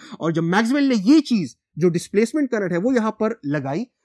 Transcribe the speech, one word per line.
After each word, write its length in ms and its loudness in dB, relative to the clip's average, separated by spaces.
और 140 -2
जब 100 0
मैक्सवेल 340 2
ने 60 2
ये 240 4
चीज 260 -2
जो 120 2
डिस्प्लेसमेंट 640 0
करंट 200 -2
है 60 0
वो 160 0
यहां 180 0
पर 340 -4
लगाई, 400 -4